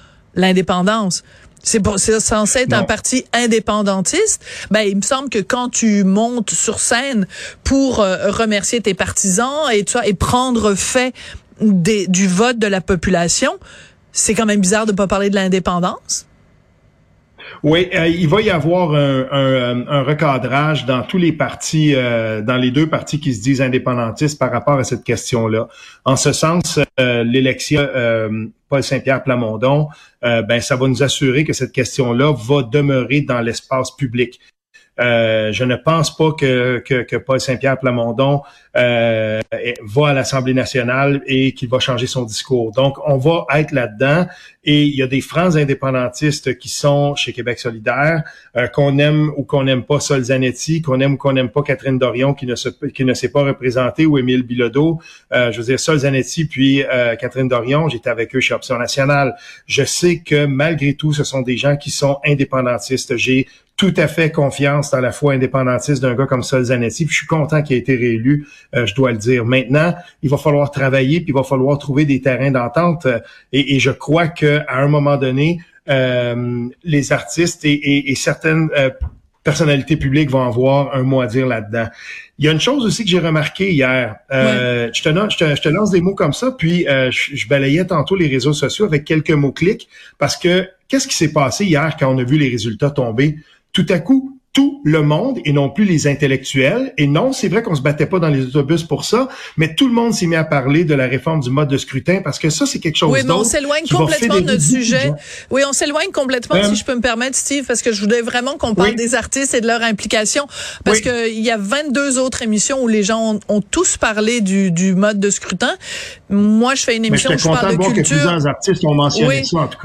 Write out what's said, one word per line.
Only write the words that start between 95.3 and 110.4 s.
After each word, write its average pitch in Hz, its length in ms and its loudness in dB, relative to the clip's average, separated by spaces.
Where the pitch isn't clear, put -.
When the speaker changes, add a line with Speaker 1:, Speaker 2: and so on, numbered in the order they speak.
Speaker 2:
et 147 80 0
non 143 160 2
plus 214 160 0
les 170 200 2
intellectuels, 139 920 0
et 147 100 2
non, 180 240 2
c'est 240 160 -2
vrai 190 160 0
qu'on 220 100 -4
se 139 80 -2
battait 147 240 0
pas 185 140 0
dans 165 80 0
les 135 200 0
autobus 151 360 0
pour 147 220 -4
ça, 254 240 0
mais 160 200 0
tout 269 120 4
le 240 60 0
monde 233 200 2
s'est 196 140 -2
mis 165 80 2
à 160 80 2
parler 143 400 2
de 156 100 0
la 131 140 2
réforme 147 320 -2
du 123 100 -2
mode 143 200 0
de 135 80 0
scrutin, 165 440 -2
parce 143 160 -6
que 160 120 -2
ça, 151 160 0
c'est - 140 -2
quelque 170 180 -4
chose 185 120 2
Speaker 1:
Oui, - 140 2
mais - 80 0
on 170 60 2
Speaker 2:
d'autre 220 120 0
Speaker 1:
s'éloigne 294 360 -2
Speaker 2:
qui - 80 -2
va 339 60 4
Speaker 1:
complètement 302 280 2
de 196 60 2
Speaker 2:
fédérer 190 80 4
Speaker 1:
notre 175 200 0
Speaker 2:
beaucoup 147 140 4
de 254 80 0
Speaker 1:
sujet. 254 240 0
Speaker 2:
gens. 147 80 -2
Speaker 1:
Oui, 262 140 2
on 277 60 -2
s'éloigne 302 400 -2
complètement, 262 460 0
Speaker 2:
Euh. 294 60 2
Speaker 1:
si - 120 2
je 208 80 -4
peux 269 100 -4
me 247 60 -4
permettre, 240 380 -2
Steve, 277 280 -4
parce 240 160 -2
que 233 120 0
je 202 80 -6
voudrais 220 200 2
vraiment 247 360 -4
qu'on 233 180 -2
parle 190 140 2
Speaker 2:
Oui. 220 60 -2
Speaker 1:
des 233 200 -2
artistes 262 380 -4
et 254 80 0
de 220 60 -2
leur 226 160 0
implication, 220 640 -2